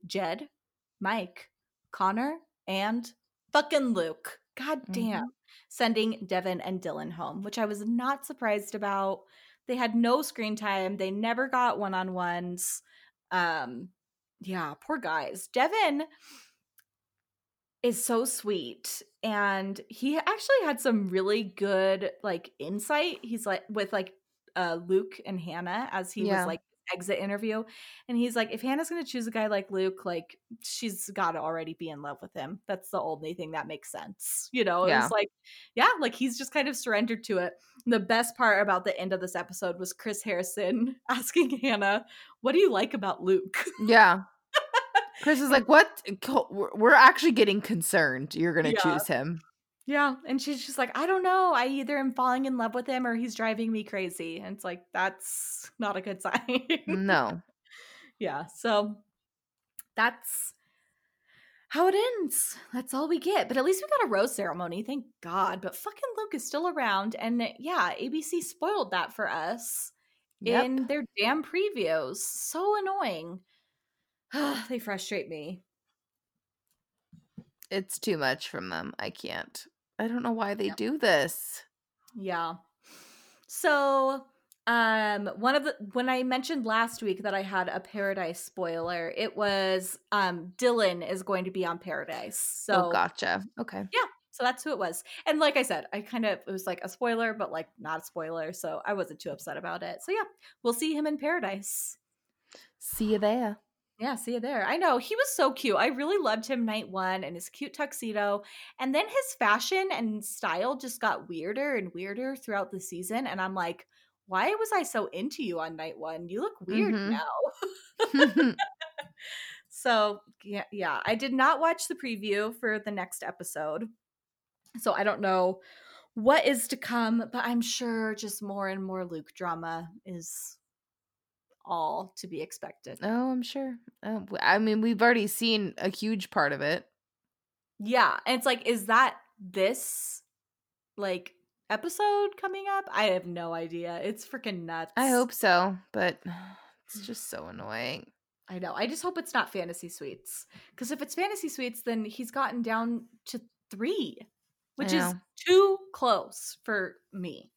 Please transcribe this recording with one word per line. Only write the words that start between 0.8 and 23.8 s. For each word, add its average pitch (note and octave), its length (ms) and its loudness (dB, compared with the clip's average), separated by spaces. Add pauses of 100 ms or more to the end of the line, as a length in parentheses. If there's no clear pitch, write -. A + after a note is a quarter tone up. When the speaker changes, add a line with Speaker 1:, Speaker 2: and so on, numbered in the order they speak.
Speaker 1:
Mike, G3 520 -4 (420)
Connor, A3+ 460 0 (280)
and G#3+ 460 -2 (400)
fucking D4 420 4
Luke. E3 460 -4 (160)
God C#4 240 -4 (100)
damn. A3 300 -2
Speaker 2:
Mm-hmm. A#3+ 60 -4 (420)
Speaker 1:
Sending A3 580 0
Devin F#3 340 0
and F#3 220 -4
Dylan D#3 300 -6
home, F3 300 -8
which G#3 160 -8
I A3 80 2
was G#3 200 -4
not B3 400 -2
surprised G#3+ 480 -2
about. G3 460 -2 (480)
They B3 80 -2
had A#3 180 0
no A#3 280 6
screen G#3+ 340 -4
time. G3 400 -2
They F#3+ 160 -2
never A3+ 360 0
got B3 300 2
one-on-ones. F3+ 1040 -4 (480)
Um, D#3+ 580 0 (520)
yeah, F3+ 340 -6 (100)
poor D4+ 140 -4
guys. - 540 -4
Devin D#4 500 2 (1800)
is A#3 220 0
so A#3 200 2
sweet, F#3+ 800 -4 (200)
and G3 680 0
he C4+ 300 -2
actually A4 460 2
had C#4+ 160 0
some G#3+ 300 2
really G3 340 2
good, F#3+ 680 2 (120)
like, F3+ 360 -4
insight. C#4+ 640 -2
He's, A3+ 240 -6
like, G3 240 -2
with, G#3 220 -2